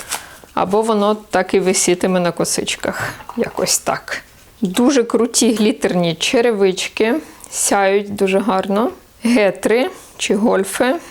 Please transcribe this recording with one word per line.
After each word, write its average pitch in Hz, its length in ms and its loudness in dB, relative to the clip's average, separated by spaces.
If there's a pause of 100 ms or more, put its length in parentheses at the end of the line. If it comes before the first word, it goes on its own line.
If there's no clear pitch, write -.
(540)
або 190 280 0
воно 214 360 2 (120)
так 185 240 -2
і 196 60 4
висітиме 185 600 0
на 175 120 0
косичках. - 800 -4 (280)
Якось - 420 -2
так. - 420 -6 (400)
Дуже 240 420 2
круті 233 500 2
глітерні 180 600 0
черевички, 220 1000 0 (360)
сяють 202 640 0
дуже 196 240 2
гарно. 196 520 0 (320)
Гетри, 226 680 2 (300)
чи - 160 0
гольфи, 220 600 0 (160)